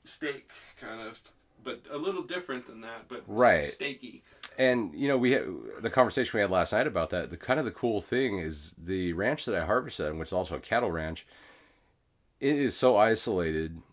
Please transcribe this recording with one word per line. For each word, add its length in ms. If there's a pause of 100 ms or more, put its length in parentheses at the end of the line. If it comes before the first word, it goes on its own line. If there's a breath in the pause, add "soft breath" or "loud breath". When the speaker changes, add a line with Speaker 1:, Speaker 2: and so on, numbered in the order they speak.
Speaker 1:
steak 440 (320 loud breath)
kind 200
of, 200 (440)
but 160 (100)
a 80
little 240
different 440
than 160
that, 260
but 180
Speaker 2:
Right. 420
Speaker 1:
steaky. 540 (360 loud breath)
Speaker 2:
And, 360
you 140
know, 100
we 140
had, 120 (360)
the 100
conversation 460
we 40
had 100
last 220
night 140
about 240
that, 200
the 60
kind 220
of 60
the 80
cool 280
thing 380
is 400
the 340
ranch 340
that 80
I 120
harvested 400
on, 120
which 100
is 40
also 240
a 40
cattle 300
ranch, 360 (1120 loud breath)
it 160
is 200
so 200
isolated, 840 (120)